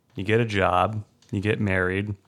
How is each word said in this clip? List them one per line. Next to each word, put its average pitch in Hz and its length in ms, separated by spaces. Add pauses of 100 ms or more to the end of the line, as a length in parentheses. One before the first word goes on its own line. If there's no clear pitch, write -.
(160)
you 98 80
get 107 160
a 120 60
job, 98 580 (280)
you 104 100
get 104 200
married, 95 540 (120)